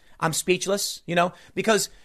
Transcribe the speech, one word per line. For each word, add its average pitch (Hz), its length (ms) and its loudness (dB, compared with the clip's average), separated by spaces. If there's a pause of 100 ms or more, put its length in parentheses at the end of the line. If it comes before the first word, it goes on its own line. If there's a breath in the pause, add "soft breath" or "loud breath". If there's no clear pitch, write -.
(180)
I'm 160 140 0
speechless, 185 720 -2
you 165 80 -4
know, 175 200 2 (200 soft breath)
because 196 360 2 (140 soft breath)